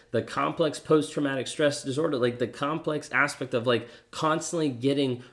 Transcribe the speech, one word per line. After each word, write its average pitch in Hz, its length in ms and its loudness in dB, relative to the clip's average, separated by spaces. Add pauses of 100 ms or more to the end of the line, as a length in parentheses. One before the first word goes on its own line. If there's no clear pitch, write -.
the 113 140 0
complex 151 560 -2
post-traumatic 143 640 2
stress 143 380 0
disorder, 143 340 -2
like, 120 220 2
the 123 80 0
complex 151 640 -4
aspect 139 420 0
of, 120 140 0
like, 117 200 2 (220)
constantly 160 600 0
getting 131 520 0 (100)